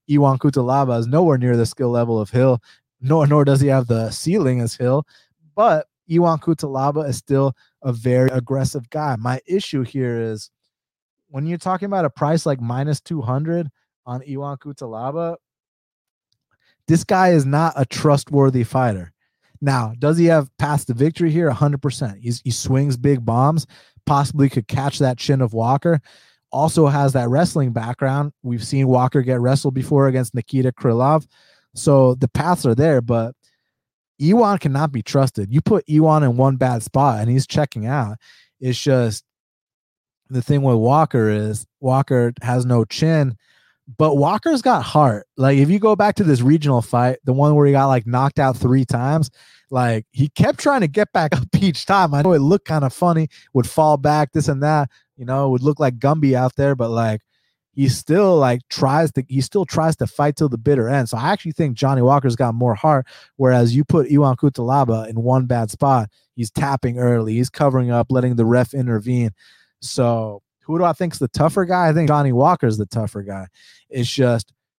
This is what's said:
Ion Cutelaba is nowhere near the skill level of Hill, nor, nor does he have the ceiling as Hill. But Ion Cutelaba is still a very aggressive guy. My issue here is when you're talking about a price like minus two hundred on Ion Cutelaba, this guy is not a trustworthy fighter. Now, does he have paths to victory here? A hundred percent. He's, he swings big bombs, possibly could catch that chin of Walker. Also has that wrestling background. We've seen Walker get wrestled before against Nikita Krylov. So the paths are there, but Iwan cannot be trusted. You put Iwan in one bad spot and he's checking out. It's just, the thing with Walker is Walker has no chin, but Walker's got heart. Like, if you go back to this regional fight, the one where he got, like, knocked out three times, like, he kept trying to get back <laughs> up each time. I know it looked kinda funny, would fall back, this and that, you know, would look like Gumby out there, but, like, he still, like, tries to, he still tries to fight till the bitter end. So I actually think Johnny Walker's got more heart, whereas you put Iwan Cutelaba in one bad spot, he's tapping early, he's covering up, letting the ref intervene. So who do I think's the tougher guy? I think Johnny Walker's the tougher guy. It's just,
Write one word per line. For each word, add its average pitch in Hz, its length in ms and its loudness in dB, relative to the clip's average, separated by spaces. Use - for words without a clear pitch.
Ion 143 260 4
Cutelaba 131 640 0
is 117 80 -2
nowhere 151 300 2
near 123 180 0
the 117 100 2
skill 123 240 -4
level 117 300 -2
of 101 100 -4
Hill, 127 320 2
nor, 147 260 0
nor 147 200 4
does 139 160 2
he 139 80 2
have 131 180 0
the 113 240 -2
ceiling 147 480 -2
as 117 160 -4
Hill. 131 320 -2
But 190 320 2
Ion 165 280 2
Cutelaba 147 680 -4
is 127 80 -4
still 135 400 -2
a 131 120 -4
very 127 380 0
aggressive 131 580 -6
guy. 151 260 -6
My 123 320 -6
issue 165 360 -4
here 120 360 -6
is 110 320 -8
when 143 160 -8
you're 170 120 -6
talking 185 280 -4
about 196 200 -2
a 139 40 -2
price 156 360 -2
like 139 140 -2
minus 135 400 -4
two 156 220 -10
hundred 151 480 -4
on 127 220 -12
Ion 139 300 -10
Cutelaba, 143 800 -10
this 165 160 2
guy 185 260 2
is 156 160 4
not 151 320 0
a 135 80 0
trustworthy 139 800 0
fighter. 110 500 -4
Now, 127 380 -2
does 151 180 0
he 170 80 4
have 160 320 2
paths 147 280 -2
to 123 80 -6
victory 156 380 0
here? 165 180 0
A 123 40 -2
hundred 143 280 -2
percent. 123 400 -6
He's, 120 220 -6
he 123 80 -4
swings 135 460 -2
big 127 280 0
bombs, 131 420 0
possibly 139 440 0
could - 180 -4
catch 139 320 -4
that 127 180 0
chin 135 240 -2
of 110 120 -2
Walker. 135 480 0
Also 151 360 2
has 139 260 2
that 120 160 -2
wrestling 143 440 0
background. 135 580 -4
We've 120 220 -6
seen 135 240 0
Walker 127 340 2
get 127 180 -2
wrestled 131 340 0
before 139 340 0
against 127 260 -2
Nikita 127 380 -2
Krylov. 135 560 0
So 131 400 4
the 127 120 -2
paths 165 380 -2
are 117 100 2
there, 143 260 2
but 117 340 -2
Iwan 202 360 4
cannot 143 340 -2
be 117 120 -6
trusted. 120 500 -2
You 151 80 2
put 202 280 2
Iwan 156 340 4
in 123 140 2
one 135 180 2
bad 123 260 -2
spot 131 380 0
and 110 100 -2
he's 131 160 0
checking 123 400 -4
out. 117 320 -4
It's 127 220 -4
just, 123 420 0
the 127 120 -4
thing 143 200 0
with 127 160 2
Walker 120 520 2
is 107 360 -4
Walker 127 640 0
has 123 240 -2
no 120 200 2
chin, 151 500 0
but 156 180 2
Walker's 214 460 0
got 208 220 2
heart. 127 420 2
Like, 135 200 4
if 143 120 4
you 202 100 2
go 214 160 2
back 202 200 2
to 208 80 0
this 139 180 2
regional 143 420 2
fight, 127 400 0
the 131 100 0
one 147 220 2
where 147 100 4
he 139 60 4
got, 135 160 2
like, 123 180 0
knocked 127 320 -2
out 131 180 0
three 127 300 2
times, 143 460 -2
like, 120 400 -2
he 143 180 -2
kept 262 300 0
trying 277 220 0
to 170 60 0
get 202 260 -2
back 160 220 0
<laughs> - 20 -2
up 127 100 -4
each 190 280 -2
time. 185 260 2
I 143 80 2
know 180 120 4
it 151 60 4
looked 160 280 2
kinda 143 240 0
funny, 160 380 0
would 123 140 2
fall 151 300 2
back, 147 340 0
this 156 160 -2
and 139 140 -2
that, 147 300 0
you 127 80 -14
know, 135 240 -2
would 127 140 0
look 147 160 0
like 127 180 0
Gumby 139 380 2
out 127 200 0
there, 139 200 0
but, 117 160 -4
like, 113 300 -2
he 135 160 0
still, 180 480 2
like, 123 320 2
tries 147 440 0
to, 135 140 -4
he 135 140 -4
still 185 240 -2
tries 160 300 -2
to 113 100 -4
fight 147 300 -2
till 151 140 0
the 117 100 -6
bitter 123 300 0
end. 131 200 0
So 113 80 -8
I 139 140 -2
actually 175 220 -6
think 139 220 -2
Johnny 135 280 0
Walker's 131 320 4
got 120 180 -2
more 120 220 0
heart, 143 320 0
whereas 123 380 4
you 147 80 2
put 143 280 0
Iwan 139 240 4
Cutelaba 120 760 0
in 113 140 -6
one 127 240 0
bad 117 240 -2
spot, 131 380 0
he's 117 160 -8
tapping 127 480 -4
early, 117 340 0
he's 123 160 -2
covering 131 400 0
up, 120 220 0
letting 127 240 0
the 113 100 2
ref 120 300 2
intervene. 120 560 -2
So 113 600 -4
who 160 160 -6
do 180 60 0
I 170 80 2
think's 170 280 -6
the 131 100 -2
tougher 160 340 0
guy? 175 240 0
I 156 60 4
think 156 160 2
Johnny 143 240 2
Walker's 127 440 2
the 107 80 -4
tougher 104 380 -8
guy. 98 240 -12
It's 123 220 -6
just, 120 400 0